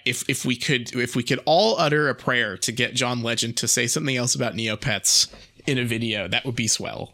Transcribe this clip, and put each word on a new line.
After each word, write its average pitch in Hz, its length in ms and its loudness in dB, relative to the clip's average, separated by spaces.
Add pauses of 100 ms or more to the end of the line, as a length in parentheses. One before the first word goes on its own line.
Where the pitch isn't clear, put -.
if, - 220 -2
if 131 160 -2
we 127 120 0
could, 123 400 -2
if 123 200 -2
we 123 80 0
could 127 220 0
all 185 320 6
utter 151 320 2
a 120 60 0
prayer 117 420 0
to - 140 -2
get 120 240 -2
John 123 260 0
Legend 117 360 -2
to 117 100 -2
say 120 180 2
something 135 320 0
else 120 160 0
about 120 220 -2
Neopets 107 760 0 (360)
in 135 100 2
a 123 80 0
video, 113 420 -2
that 113 160 0
would 123 120 -4
be 117 120 0
swell, - 460 -4